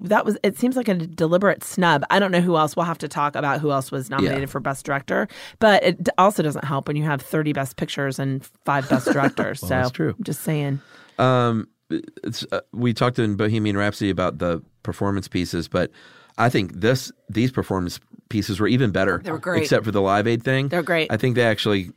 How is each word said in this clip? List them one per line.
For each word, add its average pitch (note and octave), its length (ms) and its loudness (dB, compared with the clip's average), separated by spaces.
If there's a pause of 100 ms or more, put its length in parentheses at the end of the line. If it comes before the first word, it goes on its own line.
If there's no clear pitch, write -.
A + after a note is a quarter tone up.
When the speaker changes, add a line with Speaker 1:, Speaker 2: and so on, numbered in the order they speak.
Speaker 1:
that G3+ 200 2
was, G#3+ 200 0
it G3 140 0
seems B3+ 200 0
like A#3+ 100 -2
a G3 60 2
deliberate E3+ 680 0
snub. D#3+ 480 2
I F#3 100 4
don't G3 120 2
know F3 80 4
who F3 160 4
else, D#3 200 2
we'll E3+ 100 0
have E3+ 140 -4
to D3 100 -8
talk C#3+ 260 -2
about C#3 240 -2
who D3+ 120 0
else C3+ 200 -2
was C3+ 180 -6
nominated C3+ 320 0
Speaker 2:
Yeah. C#3 40 -4
Speaker 1:
for C3+ 160 -6
Best C#3 240 -6
Director, D3 420 -2 (320)
but G#3 240 6
it F3 180 2
d-, G3+ 160 0
also F#3+ 240 6
doesn't D3+ 220 -2
help C#3 240 -4
when D3 80 -4
you D3+ 80 -2
have C#3+ 180 -2
thirty D#3 300 -2
Best C3+ 240 -4
Pictures C#3 420 -4
and C3+ 300 -4 (160)
five C#3 240 0
Best C3 200 0
Speaker 2:
<laughs> - 40 2
Speaker 1:
Directors. C3+ 500 -2
Speaker 2:
Well, - 80 -8
Speaker 1:
So C3 60 2
Speaker 2:
that's B2+ 160 0
true. D3+ 260 -2
Speaker 1:
I'm G#3 60 -10
just - 200 -6
saying. C#3+ 360 -2 (400)
Speaker 2:
Um, A#2+ 480 2 (560)
it's, - 300 -8
uh, F#2+ 80 -2 (100)
we A#2+ 220 0
talked B2 260 0
in G#2+ 160 0
Bohemian G#2+ 400 0
Rhapsody G2+ 340 0
about F2+ 300 0
the E2+ 220 -2 (220)
performance G2 440 -2
pieces, F2 400 -4
but - 240 -2 (460)
I A2+ 100 4
think A2 320 0
this, B2+ 320 0 (180)
these B2 220 0
performance F#2 480 -4 (300)
pieces G2+ 320 -4
were G#2 80 2
even B2 220 2
better. F#2 300 0
Speaker 1:
They E3+ 100 -8
were D#3+ 60 -4
great. F3 260 -2
Speaker 2:
Except C#3 200 2
for G#2+ 80 -2
the G2+ 100 2
Live G2+ 260 2
Aid A#2 160 0
thing. C3+ 260 0
Speaker 1:
They're E3+ 120 0
great. D#3+ 300 0
Speaker 2:
I A2 60 0
think B2+ 180 0
they A#2+ 80 4
actually G#2 540 0